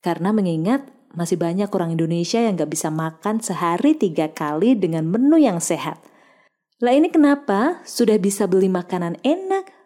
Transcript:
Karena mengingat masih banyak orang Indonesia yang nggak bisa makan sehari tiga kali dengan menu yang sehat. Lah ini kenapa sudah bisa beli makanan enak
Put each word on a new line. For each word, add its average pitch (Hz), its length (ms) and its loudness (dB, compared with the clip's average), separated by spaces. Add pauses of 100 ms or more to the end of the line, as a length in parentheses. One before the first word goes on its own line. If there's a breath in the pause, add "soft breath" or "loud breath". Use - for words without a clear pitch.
Karena 175 320 -2
mengingat 190 560 -2 (240)
masih 170 240 -2
banyak 185 320 -2
orang 170 240 -2
Indonesia 170 480 -2
yang 202 160 0
nggak 156 160 -4
bisa 160 160 -4
makan 160 480 -4
sehari 180 560 -2
tiga 165 340 -2
kali 160 460 0
dengan 165 320 -2
menu 262 320 4
yang 202 240 2
sehat. 156 400 -6 (800 soft breath)
Lah 240 100 2
ini 302 160 4
kenapa 285 800 2
sudah 214 320 2
bisa 202 320 0
beli 190 180 4
makanan 180 540 -4
enak 381 500 -2 (140)